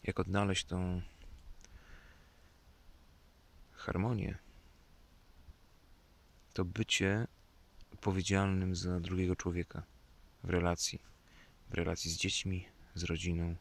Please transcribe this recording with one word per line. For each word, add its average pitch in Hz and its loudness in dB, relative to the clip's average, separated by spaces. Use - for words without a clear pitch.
Jak - 0
odnaleźć 95 2
tą 90 -2
harmonię, - -2
to 95 2
bycie 101 2
odpowiedzialnym 95 2
za 90 0
drugiego 90 2
człowieka - -2
w 85 -4
relacji, 87 2
w - -4
relacji 85 0
z 82 -2
dziećmi, 95 0
z 85 -4
rodziną 85 0